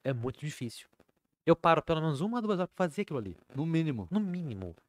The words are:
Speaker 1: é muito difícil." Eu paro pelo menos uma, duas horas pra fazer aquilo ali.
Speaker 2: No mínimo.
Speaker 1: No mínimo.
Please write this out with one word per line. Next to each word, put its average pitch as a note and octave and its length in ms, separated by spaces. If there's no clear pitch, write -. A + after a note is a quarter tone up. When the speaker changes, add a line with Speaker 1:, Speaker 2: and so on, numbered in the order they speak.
Speaker 1:
é C3+ 100
muito B2 280
difícil." - 480
Eu E3 100
paro E3 280
pelo D#3+ 180
menos D3+ 200
uma, A#3 220
duas G#3+ 160
horas F3+ 160
pra F#3 140
fazer G3+ 140
aquilo D3 180
ali. F#2+ 160
Speaker 2:
No C#3 120
mínimo. D#3 440
Speaker 1:
No G3 80
mínimo. D3+ 560